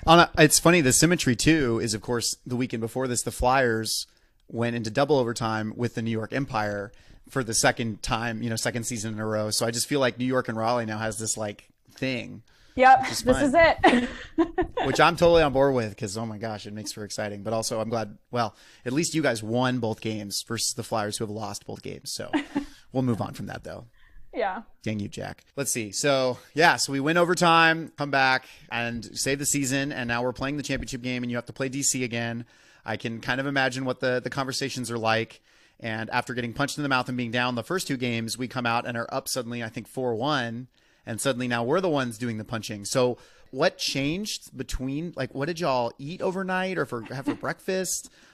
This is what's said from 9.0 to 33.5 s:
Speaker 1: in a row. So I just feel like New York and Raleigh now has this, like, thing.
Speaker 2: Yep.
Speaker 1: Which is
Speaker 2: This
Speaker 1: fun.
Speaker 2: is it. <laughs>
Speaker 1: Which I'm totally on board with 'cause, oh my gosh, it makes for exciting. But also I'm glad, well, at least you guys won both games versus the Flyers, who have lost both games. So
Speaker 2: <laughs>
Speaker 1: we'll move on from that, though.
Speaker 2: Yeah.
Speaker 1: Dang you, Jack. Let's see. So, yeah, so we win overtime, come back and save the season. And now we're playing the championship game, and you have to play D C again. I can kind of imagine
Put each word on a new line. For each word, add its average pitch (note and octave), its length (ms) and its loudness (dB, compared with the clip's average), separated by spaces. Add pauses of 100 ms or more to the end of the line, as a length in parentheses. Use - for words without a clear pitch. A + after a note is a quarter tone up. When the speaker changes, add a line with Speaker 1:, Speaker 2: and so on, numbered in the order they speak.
Speaker 1:
in G#2+ 60 -6
a A2 60 -4
row. G#2+ 220 0
So G#2+ 160 0
I A#2 60 2
just A#2 180 -2
feel C#3+ 120 0
like A#2+ 180 0
New B2+ 80 -2
York B2+ 220 0
and A2 100 -4
Raleigh A#2 260 0
now G#2+ 140 -4
has A2 200 -4
this, A2 200 -4
like, G#2 280 -8 (260)
thing. A#2 500 -6 (320)
Speaker 2:
Yep. C4 280 8
Speaker 1:
Which C4 100 -4
is - 100 -4
Speaker 2:
This B3+ 140 4
Speaker 1:
fun. C4+ 80 2
Speaker 2:
is C4+ 100 2
it. E4 1300 4
<laughs> - 0 -
Speaker 1:
Which C3+ 140 2
I'm D#3+ 160 6
totally E3+ 260 8
on C#3+ 100 4
board C3+ 220 4
with A2 220 -2
'cause, G2+ 200 -6
oh A2+ 100 -4
my G#2+ 120 -10
gosh, G#2+ 280 -8
it G#2 60 -12
makes G#2 180 -10
for G#2+ 140 -10
exciting. G2+ 380 -6
But A2 100 -4
also A2+ 280 -2
I'm A2+ 100 -4
glad, G#2+ 260 -4 (140)
well, A#2+ 260 -2 (300)
at B2 60 -4
least D#3 220 0
you D#3 80 2
guys A#2+ 200 0
won B2 360 0
both A2 220 -2
games G#2 460 -6
versus - 280 -4
the A2+ 80 -6
Flyers, G#2+ 360 -4
who A2+ 60 -6
have G#2 60 -6
lost G#2 360 -10
both G#2+ 160 -12
games. - 300 -12
So - 180 -10 (320)
Speaker 2:
<laughs> - 300 -20
Speaker 1:
we'll C3 100 0
move A#2 180 0
on G2+ 140 -8
from G2+ 120 -10
that, F#2 180 -10
though. G2+ 220 -12 (480)
Speaker 2:
Yeah. G#3 280 -4 (200)
Speaker 1:
Dang G#3+ 160 -4
you, G2+ 100 -6
Jack. - 360 -12 (120)
Let's C#3 140 -4
see. G#2+ 220 -6
So, C3 460 0 (160)
yeah, D3+ 220 6
so C#3 160 -2
we C#3 80 -2
win D#3+ 180 2
overtime, E3 800 4
come C#3+ 120 -4
back C3 360 2 (240)
and A#2 340 -4 (140)
save C#3 200 0
the C#3+ 80 -6
season. C#3 460 0
And A#2+ 160 -6
now A#2+ 140 -2
we're B2+ 100 0
playing C3+ 240 -4
the C#3 60 -4
championship B2 400 -6
game, B2 200 -4
and A#2+ 80 -4
you A#2+ 60 -4
have A#2+ 100 -6
to - 60 -16
play C3+ 160 -4
D C3+ 140 -6
C C3 220 0
again. A#2 420 -4 (400)
I A2 100 -4
can A2+ 240 -6
kind C3 180 -2
of C3+ 80 -4
imagine C3+ 380 0